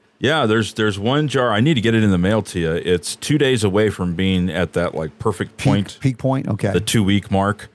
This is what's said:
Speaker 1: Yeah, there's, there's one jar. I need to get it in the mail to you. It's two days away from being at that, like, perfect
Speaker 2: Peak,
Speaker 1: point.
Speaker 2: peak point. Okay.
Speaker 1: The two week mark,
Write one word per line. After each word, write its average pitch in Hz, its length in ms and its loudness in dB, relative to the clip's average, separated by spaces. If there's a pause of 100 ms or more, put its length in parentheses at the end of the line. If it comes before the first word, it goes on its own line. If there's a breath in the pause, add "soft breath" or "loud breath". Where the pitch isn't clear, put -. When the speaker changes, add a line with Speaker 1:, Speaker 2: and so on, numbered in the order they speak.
(200)
Speaker 1:
Yeah, 139 260 0
there's, 110 280 0
there's 107 240 -2
one 135 300 0
jar. 123 240 0
I 104 80 2
need 156 140 4
to 113 80 2
get 113 120 2
it 113 80 4
in 107 80 4
the 92 80 4
mail 104 260 2
to - 160 -8
you. 80 120 0
It's 85 460 -2
two 147 200 -2
days 127 260 2
away 104 260 2
from 90 260 -4
being 92 340 0
at 82 240 -2
that, 87 220 -2
like, 78 240 -8
perfect 101 380 -4
Speaker 2:
Peak, - 80 -8
Speaker 1:
point. 101 340 0
Speaker 2:
peak 127 180 -2
point. 131 300 -2
Okay. 104 240 -2
Speaker 1:
The 90 80 0
two 107 240 0
week 98 260 2
mark, 98 460 0